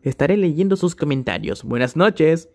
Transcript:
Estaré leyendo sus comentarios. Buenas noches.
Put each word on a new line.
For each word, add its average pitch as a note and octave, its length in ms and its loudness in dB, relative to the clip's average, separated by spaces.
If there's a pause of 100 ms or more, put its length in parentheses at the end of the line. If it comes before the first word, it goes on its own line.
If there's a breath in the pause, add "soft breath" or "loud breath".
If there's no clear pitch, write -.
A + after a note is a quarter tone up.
Estaré D3 340 0
leyendo F#3+ 400 0
sus F3+ 180 -2
comentarios. C3 680 -4
Buenas B2 320 -2
noches. E3 580 2